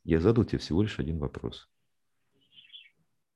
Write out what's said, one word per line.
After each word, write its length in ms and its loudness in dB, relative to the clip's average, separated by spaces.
Я 160 4
задал 240 4
тебе 140 -2
всего 240 0
лишь 180 -4
один 180 -2
вопрос. 480 -8